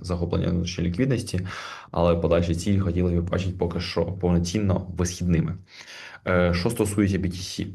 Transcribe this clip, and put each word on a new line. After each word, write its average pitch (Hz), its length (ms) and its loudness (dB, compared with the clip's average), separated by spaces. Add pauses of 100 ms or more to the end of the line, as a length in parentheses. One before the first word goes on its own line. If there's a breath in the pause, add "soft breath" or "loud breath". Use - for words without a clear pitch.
захоплення 87 480 -2
внутрішньої 87 420 0
ліквідності, 95 500 0 (500 loud breath)
але 87 260 4
подальші 85 380 2
цілі 98 260 2
хотіли 90 400 2
б 87 100 -2
бачити 92 280 -2
поки 87 220 -2
що 85 260 -2
повноцінно 90 800 0 (120)
висхідними. 87 580 0 (720 loud breath)
Е, 87 260 4
що 90 160 0
стосується 101 480 2
B 90 40 -2
T 87 100 -2
C, 92 420 -8